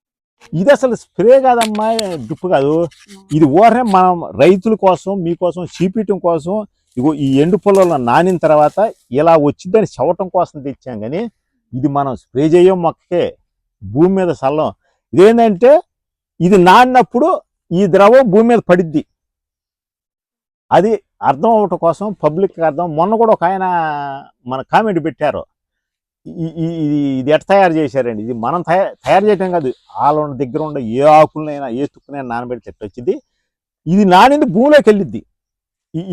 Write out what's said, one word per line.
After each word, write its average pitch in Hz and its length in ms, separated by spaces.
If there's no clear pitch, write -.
ఇది 196 160
అసలు 247 260
స్ప్రే 233 420
కాదమ్మా, 220 420
డ్రిప్ 151 300
కాదు, 143 200
ఇది 160 100
ఊరనే 226 240
మనం 185 220
రైతుల 196 320
కోసం, 190 280
మీకోసం 170 360
చూపించడం 190 500
కోసం, 170 300
ఇగో 135 120
ఈ - 20
ఎండు 180 220
పొలంలో 190 320
నానిన 175 340
తర్వాత 151 340
ఇలా 165 160
వచ్చిందని 185 480
చెప్పటం 175 420
కోసం 170 200
తెచ్చాం. 127 380
కానీ 151 180
ఇది 135 180
మనం 139 160
స్ప్రే 131 220
చేయం 185 300
మొక్కకే, 165 400
భూమి 175 240
మీద 180 120
చల్లం. 139 280
ఇదేంటంటే 226 580
ఇది 196 120
నానినప్పుడు 247 600
ఈ 196 40
ద్రవం 220 260
భూమి 226 180
మీద 233 180
పడిద్ది, 165 320
అది 202 160
అర్థం 151 280
అవటం 190 280
కోసం 165 220
పబ్లిక్కి 165 480
అర్థం. 165 160
మొన్న 180 240
కూడా 220 160
ఒక - 140
ఆయన 185 160
మన 131 100
కామెంట్ 196 320
పెట్టారు, 139 380
"ఈ, 165 200
ఈ, 160 40
ఇది, 147 140
ఇది 131 140
ఎట్ట 156 180
తయారు 190 280
చేశారండి?" 120 460
ఇది 123 80
మనం 156 240
తయా-, 170 240
తయారు 175 240
చేయటం 190 280
కాదు, 139 140
వాళ్ళ 147 180
దగ్గర 135 260
ఉండే 147 120
ఏ - 20
ఆకులనైనా 151 500
ఏ 143 140
తుక్కునైనా 139 380
నానబెడితే 120 380
ఎట్ట - 180
వచ్చింది. 127 260
ఇది 208 120
నానింది 277 320
భూమిలోకి 269 340
వెళ్ళిద్ది, 147 320
ఈ, - 20